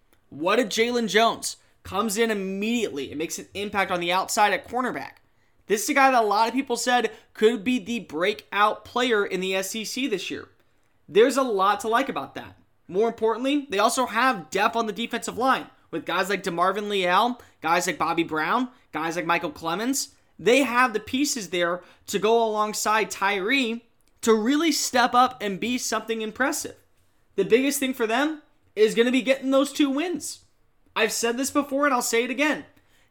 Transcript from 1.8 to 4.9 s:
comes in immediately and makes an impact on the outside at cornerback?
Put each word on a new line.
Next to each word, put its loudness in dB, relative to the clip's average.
comes -4
in 2
immediately -4
and -8
makes -6
an -14
impact -2
on -2
the -2
outside 2
at -4
cornerback? -6